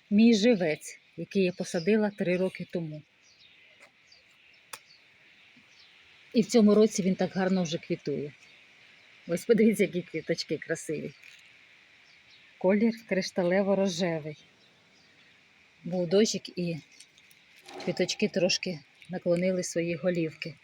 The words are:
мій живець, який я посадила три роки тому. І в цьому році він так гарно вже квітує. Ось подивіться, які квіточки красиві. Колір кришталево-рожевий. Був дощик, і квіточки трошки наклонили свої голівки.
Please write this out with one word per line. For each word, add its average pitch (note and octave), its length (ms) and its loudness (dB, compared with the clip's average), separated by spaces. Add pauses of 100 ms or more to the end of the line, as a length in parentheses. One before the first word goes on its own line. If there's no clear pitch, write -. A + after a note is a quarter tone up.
мій A3+ 240 6
живець, F#3+ 640 0 (180)
який F#3+ 260 -2
я F3 80 0
посадила G3+ 580 -2
три F#3 280 -2
роки F3+ 340 -4
тому. D3+ 300 -8 (3250)
І A#3 80 4
в - 40 4
цьому G#3 300 6
році G#3+ 280 4
він F#3 120 0
так - 200 -4
гарно F#3 280 0
вже D#3+ 140 -4
квітує. D3 560 -6 (960)
Ось F3 180 -4
подивіться, G#3+ 380 4
які E3+ 180 -2
квіточки E3 560 -6
красиві. D3+ 540 -8 (1500)
Колір G#3+ 360 2 (160)
кришталево-рожевий. F#3 1300 -2 (1500)
Був F3 240 -4
дощик, G3+ 500 0
і E3+ 200 -6 (1080)
квіточки F#3 420 -2
трошки F3+ 520 -2 (300)
наклонили F3+ 540 0
свої E3+ 320 -4
голівки. E3 680 -4